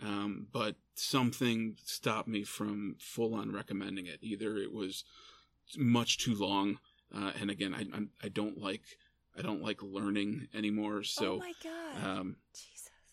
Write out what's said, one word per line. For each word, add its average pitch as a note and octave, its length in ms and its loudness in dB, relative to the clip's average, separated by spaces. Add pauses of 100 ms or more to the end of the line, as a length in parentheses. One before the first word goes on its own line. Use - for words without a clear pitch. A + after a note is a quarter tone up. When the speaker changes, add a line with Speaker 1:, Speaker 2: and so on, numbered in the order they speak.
Speaker 1:
um, G#2 480 -2
but A2 240 0 (200)
something A#2 880 4
stopped - 440 0
me G#2 160 2
from G#2 560 -2
full A2+ 340 0
on G#2+ 180 -2
recommending G2 560 -4
it. D#2+ 140 -10
Either G#2+ 360 -2
it G2 160 -2
was G2 300 -4 (760)
much A#2+ 400 6
too A#2 180 2
long, G2 440 4 (360)
uh, G2 240 -2
and G2+ 100 0
again, G2 240 0
I, E2+ 80 -2 (140)
I'm, G#2 140 -2 (140)
I G#2 60 -2
don't G#2 280 -2
like, G2+ 260 -2 (540)
I - 40 -6
don't F2+ 220 -2
like G#2+ 180 -2
learning G2+ 720 0
anymore. G#2+ 500 2
So, F#2 320 2
Speaker 2:
Oh - 40 0
my F4 140 -8 (100)
God. E4 400 -6 (160)
Speaker 1:
um, F#2 160 -4 (180)
Speaker 2:
Jesus. - 360 -16 (240)